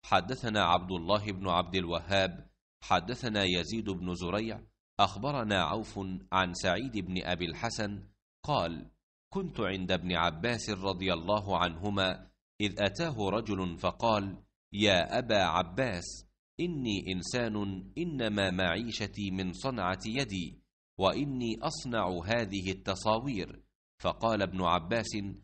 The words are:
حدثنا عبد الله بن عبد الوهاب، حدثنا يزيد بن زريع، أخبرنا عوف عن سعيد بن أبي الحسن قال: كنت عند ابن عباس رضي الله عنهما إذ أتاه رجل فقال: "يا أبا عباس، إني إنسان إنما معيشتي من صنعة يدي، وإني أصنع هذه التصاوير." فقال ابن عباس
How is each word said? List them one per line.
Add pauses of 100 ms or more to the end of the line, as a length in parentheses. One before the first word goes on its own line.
حدثنا
عبد
الله
بن
عبد
الوهاب، (320)
حدثنا
يزيد
بن
زريع، (400)
أخبرنا
عوف (320)
عن
سعيد
بن
أبي
الحسن (420)
قال: (420)
كنت
عند
ابن
عباس
رضي
الله
عنهما (300)
إذ
أتاه
رجل
فقال: (300)
"يا
أبا
عباس، (340)
إني
إنسان (420)
إنما
معيشتي
من
صنعة
يدي، (360)
وإني
أصنع
هذه
التصاوير." (400)
فقال
ابن
عباس (260)